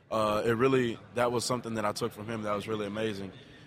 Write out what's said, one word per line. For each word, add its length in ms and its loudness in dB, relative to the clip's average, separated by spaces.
uh, 340 2
it 80 4
really, 460 4
that 160 2
was 140 0
something 300 -2
that 100 0
I 80 2
took 200 -4
from 140 -12
him 160 -6
that 120 0
was 120 -2
really 200 -4
amazing. 440 -4